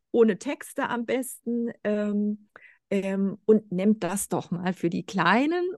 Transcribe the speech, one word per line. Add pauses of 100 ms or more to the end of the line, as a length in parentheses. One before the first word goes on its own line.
(120)
ohne
Texte
am
besten, (120)
ähm, (400)
ähm,
und
nehmt
das
doch
mal
für
die
Kleinen.